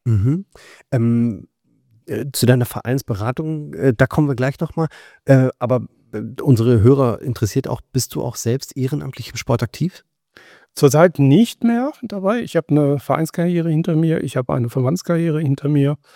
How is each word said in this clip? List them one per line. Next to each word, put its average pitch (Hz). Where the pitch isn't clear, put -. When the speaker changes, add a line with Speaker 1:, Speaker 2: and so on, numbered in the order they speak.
Speaker 1:
Mhm. 120
Ähm, 117
äh, 113
zu -
deiner 123
Vereinsberatung, 135
äh, 120
da 131
kommen 151
wir 135
gleich 127
noch -
mal. 160
Äh, 131
aber, 120
äh, 107
unsere 117
Hörer 123
interessiert -
auch, -
bist -
du 147
auch 123
selbst -
ehrenamtlich 139
im -
Sport -
aktiv? -
Speaker 2:
Zurzeit 151
nicht 147
mehr 240
dabei. 208
Ich -
habe 165
eine 143
Vereinskarriere 165
hinter 160
mir, 160
ich -
habe 131
eine 120
Verbandskarriere 160
hinter 143
mir, 143